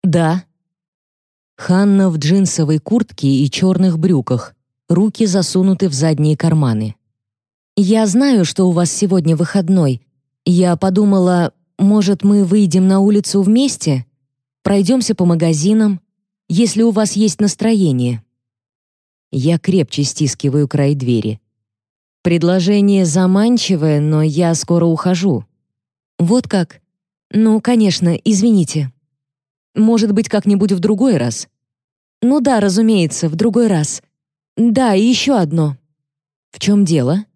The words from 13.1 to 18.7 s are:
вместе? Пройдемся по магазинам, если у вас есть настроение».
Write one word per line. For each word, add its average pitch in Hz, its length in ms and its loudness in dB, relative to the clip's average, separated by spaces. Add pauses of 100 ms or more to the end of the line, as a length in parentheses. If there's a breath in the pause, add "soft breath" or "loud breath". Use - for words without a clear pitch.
вместе? 196 640 0 (560)
Пройдемся 202 540 0
по 185 80 -2
магазинам, 175 760 0 (480)
если 214 340 0
у 233 100 2
вас 214 220 -2
есть 202 260 -2
настроение». 160 840 -2 (1080)